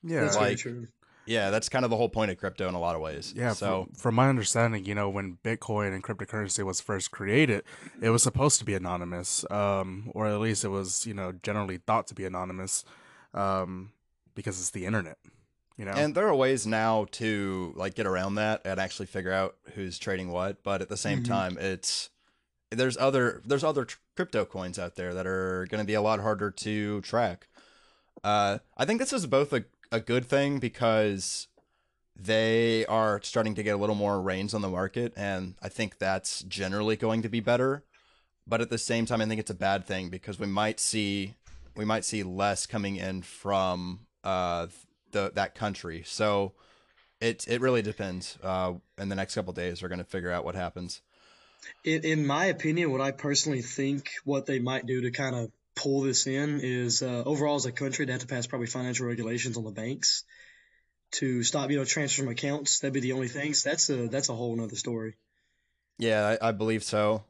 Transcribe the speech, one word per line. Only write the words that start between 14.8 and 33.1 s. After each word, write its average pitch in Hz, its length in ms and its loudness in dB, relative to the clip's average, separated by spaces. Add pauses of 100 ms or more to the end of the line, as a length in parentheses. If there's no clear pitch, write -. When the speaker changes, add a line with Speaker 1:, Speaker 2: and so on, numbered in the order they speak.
Speaker 1:
internet, 98 320 -2 (580)
you 110 80 -10
know? 98 80 -6
Speaker 3:
And 147 220 0
there 196 120 4
are 185 80 6
ways 131 320 4
now 110 460 4
to, 98 640 -2
like, 92 180 -4
get 107 120 -2
around 95 300 0
that 107 280 0
and 95 160 -2
actually 95 260 -4
figure 92 260 -4
out 95 220 2 (200)
who's 95 240 -6
trading 92 340 -4
what, 90 320 -2
but 98 180 0
at 92 60 -6
the 104 80 -6
same 101 260 0
Speaker 2:
Mm-hmm. 120 100 0
Speaker 3:
time, 92 280 0
it's, - 480 -4 (600)
there's 123 260 2
other, 131 500 4
there's 139 180 2
other 143 200 2
tr-, - 140 -12 (180)
crypto 107 280 0
coins 92 340 -6
out 87 180 -6
there 90 180 -4
that 92 120 -4
are 92 440 -2
gonna 107 140 -2
be 104 100 0
a 107 80 4
lot 107 180 4
harder 104 300 0
to 104 520 -2
track. 113 440 0 (800)
Uh, 104 340 4 (180)
I - 100 2
think 220 120 2
this 262 140 0
is 208 140 0
both 135 260 4
a, 120 120 2 (260)
a 113 100 2
good 120 240 2
thing 139 340 2
because 110 880 2 (680)
they 113 720 4
are 107 360 4